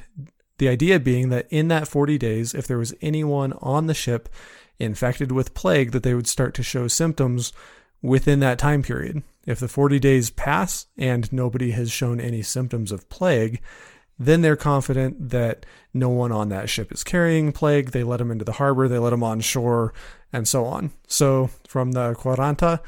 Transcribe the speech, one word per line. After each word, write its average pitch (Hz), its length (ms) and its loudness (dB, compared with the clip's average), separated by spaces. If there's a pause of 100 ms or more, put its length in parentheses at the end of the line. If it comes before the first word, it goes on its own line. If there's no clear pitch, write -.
(580)
the 135 100 4
idea 143 320 4
being 127 300 2
that 123 200 -2
in 156 180 2
that 156 200 0
forty 147 300 2
days, 117 360 -2
if 135 120 -6
there 123 120 0
was 117 220 -4
anyone 147 600 -2
on 147 260 0
the 156 80 0
ship 120 340 -4 (500)
infected 123 540 -2
with 131 220 -2
plague, 139 380 2
that 123 100 0
they 123 120 2
would 123 140 -2
start - 260 -2
to 127 80 -4
show 123 240 -4
symptoms 127 680 0 (500)
within 135 380 4
that 123 180 2
time 147 240 2
period. 139 400 -6 (240)
If 120 140 -4
the 123 80 -4
forty 143 300 2
days 131 320 4
pass - 560 -2 (120)
and 120 340 0
nobody 123 380 -2
has 117 200 -2
shown 120 300 -2
any 120 220 -4
symptoms 117 500 -4
of - 160 -10
plague, 120 520 0 (580)
then 156 240 4
they're 151 140 4
confident 135 760 0
that 117 340 -2 (300)
no 127 140 2
one 123 240 2
on 107 160 0
that 101 200 -4
ship 104 240 -6
is - 120 -10
carrying 160 480 2
plague. 147 400 2
They 127 100 -2
let 120 180 -2
'em 120 120 -2
into 107 120 -6
the 110 80 -4
harbor, 131 360 2
they 120 100 0
let 117 140 2
'em 120 100 0
on 113 180 -2
shore, 117 540 0 (380)
and 117 140 -4
so 127 180 0
on. 139 260 -4 (160)
So 135 440 2 (160)
from 127 260 -2
the 120 220 -2
quaranta, 143 720 0